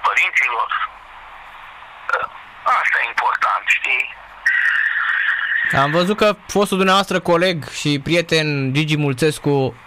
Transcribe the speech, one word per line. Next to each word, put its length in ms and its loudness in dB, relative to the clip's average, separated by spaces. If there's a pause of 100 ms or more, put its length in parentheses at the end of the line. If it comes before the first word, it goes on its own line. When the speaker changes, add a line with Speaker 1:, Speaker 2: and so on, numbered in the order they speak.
Speaker 1:
părinților. 600 0 (2000)
Asta 220 0
e 100 -4
important, 500 0 (160)
știi? 360 -2 (1700)
Speaker 2:
Am 80 0
văzut 260 2
că 180 4 (120)
fostul 300 0
dumneavoastră 420 4
coleg 500 2
și 300 -2
prieten 760 0
Gigi 240 2
Mulțescu 760 2 (120)